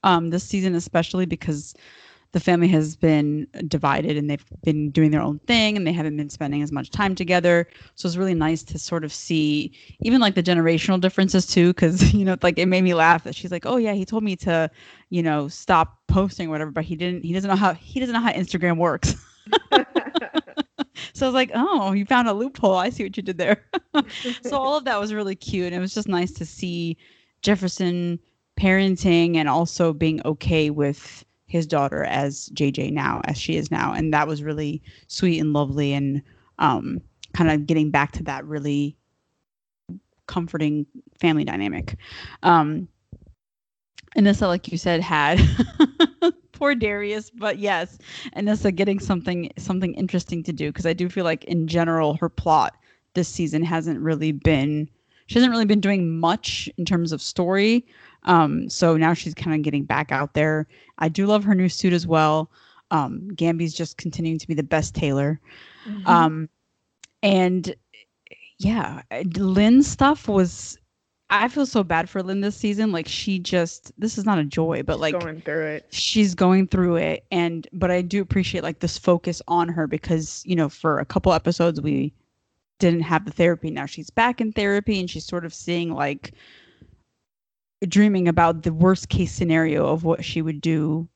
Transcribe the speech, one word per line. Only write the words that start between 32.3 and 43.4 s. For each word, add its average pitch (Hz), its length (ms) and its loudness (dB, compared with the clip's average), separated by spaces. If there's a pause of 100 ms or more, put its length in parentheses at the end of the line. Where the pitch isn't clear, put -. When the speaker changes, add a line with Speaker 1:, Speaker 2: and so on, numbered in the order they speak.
Speaker 1:
J 143 240 0
J 131 200 -4
now, 143 340 -2
as - 140 -4
she 160 180 -4
is 160 140 -4
now. - 220 -2
And 156 200 -2
that 151 160 2
was 147 140 -6
really 151 400 -6 (260)
sweet 170 320 0
and 151 120 0
lovely 143 420 0
and, 139 280 -2 (360)
um, 135 420 0 (320)
kind 160 180 2
of 147 160 0
getting 156 240 2
back 143 220 2
to 175 120 -8
that 135 200 -8
really 143 520 -4 (1300)
comforting 151 600 -2 (320)
family 156 260 2
dynamic. 98 520 -6 (460)
Um, 160 460 2 (1300)